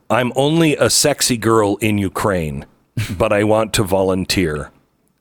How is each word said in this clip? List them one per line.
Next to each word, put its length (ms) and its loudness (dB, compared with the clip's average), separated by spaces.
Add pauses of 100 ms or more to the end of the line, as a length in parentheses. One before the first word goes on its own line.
(100)
I'm 240 0
only 420 2
a 140 2
sexy 460 0
girl 400 2
in 200 0
Ukraine, 680 -2 (240)
<laughs> 280 -6
but 140 0
I 120 2
want 300 2
to 100 0
volunteer 880 -2 (480)